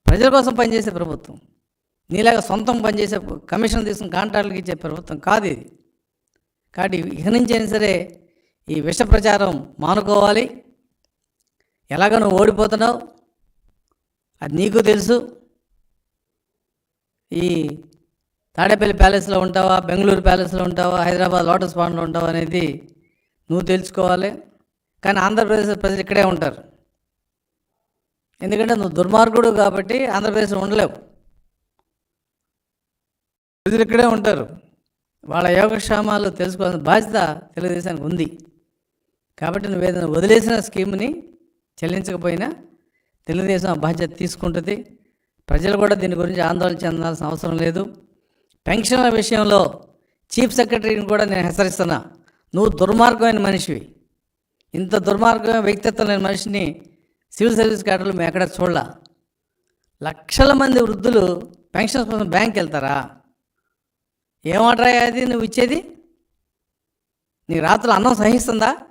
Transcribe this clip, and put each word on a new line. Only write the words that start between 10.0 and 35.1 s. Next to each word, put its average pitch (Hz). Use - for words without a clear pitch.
ఎలాగో 196
నువ్వు 202
ఓడిపోతున్నావు, 214
అది 139
నీకు 202
తెలుసు. 214
ఈ 175
తాడేపల్లి 202
ప్యాలెస్లో 196
ఉంటావా, 185
బెంగళూరు 185
ప్యాలెస్లో 185
ఉంటావా, 180
హైదరాబాద్ 180
లోటస్ 180
పాండ్లో 170
ఉంటావా 170
అనేది 165
నువ్వు 175
తెలుసుకోవాలి. 185
కానీ 202
ఆంధ్రప్రదేశ్ 208
ప్రజలు 196
ఇక్కడే 202
ఉంటారు, 156
ఎందుకంటే 214
నువ్వు 190
దుర్మార్గుడు 220
కాబట్టి 202
ఆంధ్రప్రదేశ్లో 202
ఉండలేవు. 196
ప్రజలు 226
ఇక్కడే 226
ఉంటారు, 208